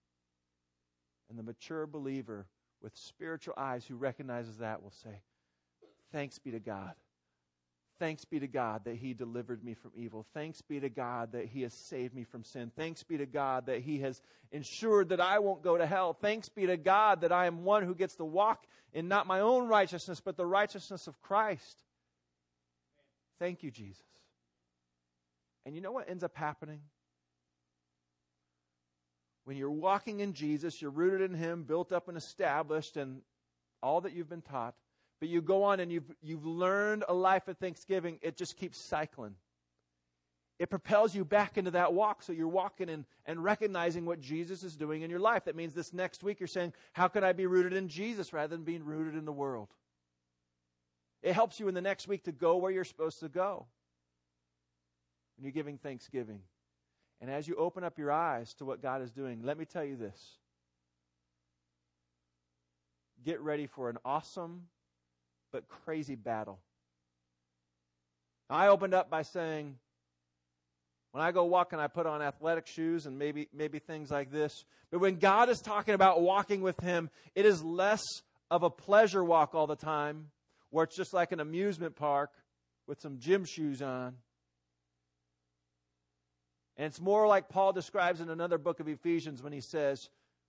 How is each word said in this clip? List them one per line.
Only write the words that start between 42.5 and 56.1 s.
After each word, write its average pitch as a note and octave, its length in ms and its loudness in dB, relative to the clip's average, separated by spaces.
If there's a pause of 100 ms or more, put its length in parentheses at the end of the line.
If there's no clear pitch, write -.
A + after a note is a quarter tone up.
in D#3 160 -8 (200)
and E3 180 -6
recognizing F3+ 640 0
what E3+ 140 -2
Jesus E3+ 440 -6
is F3 120 -10
doing D#3 280 -6
in E3 60 -6
your F3 100 -4
life. G#3+ 260 4
That D#3+ 100 -4
means E3 180 -6
this E3 200 -8
next F3+ 300 -6
week G3+ 160 -4
you're F3+ 80 -6
saying, F3 260 -4 (200)
"How F3+ 140 4
can G3+ 160 0
I F#3 100 6
be F#3 120 -2
rooted F3+ 280 4
in F#3+ 140 -2
Jesus G3 460 -6
rather D3+ 220 -4
than D#3+ 100 -10
being E3 180 -6
rooted D#3 320 -4
in D#3 100 -6
the D3+ 60 -6
world?" C3+ 420 -4 (1500)
It F3+ 120 0
helps A3+ 260 2
you G#3 80 -4
in F#3 80 -2
the F3+ 60 -4
next F#3+ 260 -4
week G3 160 -6
to F3 80 -8
go E3 260 4
where F#3 140 0
you're F#3 120 -2
supposed D#3+ 360 -6
to D#3+ 100 -10
go. F3+ 380 -6 (1700)
And C3+ 60 -18
you're C#3 80 -8
giving C#3+ 260 -6
thanksgiving. A#2+ 640 -8 (800)